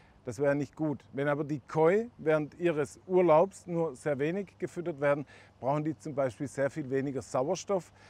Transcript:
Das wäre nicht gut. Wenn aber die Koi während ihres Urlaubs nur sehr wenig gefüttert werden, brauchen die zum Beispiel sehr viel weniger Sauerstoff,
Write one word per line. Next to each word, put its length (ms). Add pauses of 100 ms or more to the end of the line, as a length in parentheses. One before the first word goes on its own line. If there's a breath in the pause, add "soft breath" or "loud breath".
(260 soft breath)
Das 120
wäre 160
nicht 220
gut. 260 (120)
Wenn 120
aber 180
die 160
Koi 580
während 400
ihres 480
Urlaubs 600
nur 300
sehr 220
wenig 400
gefüttert 420
werden, 240 (340 loud breath)
brauchen 260
die 120
zum 180
Beispiel 340
sehr 200
viel 220
weniger 320
Sauerstoff, 680 (200 loud breath)